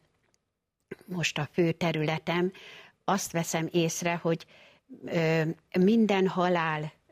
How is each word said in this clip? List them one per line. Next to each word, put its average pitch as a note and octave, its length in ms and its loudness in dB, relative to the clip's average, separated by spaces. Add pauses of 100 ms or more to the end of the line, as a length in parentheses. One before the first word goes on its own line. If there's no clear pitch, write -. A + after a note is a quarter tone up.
(1040)
most F3 340 -4
a D3 140 -4
fő E3+ 200 2
területem, D#3+ 800 -2 (520)
azt - 280 -2
veszem E3 380 -2
észre, E3+ 440 0
hogy, E3+ 320 -2 (580)
ö, D#3+ 380 2 (360)
minden G3 500 4
halál E3 640 -2 (200)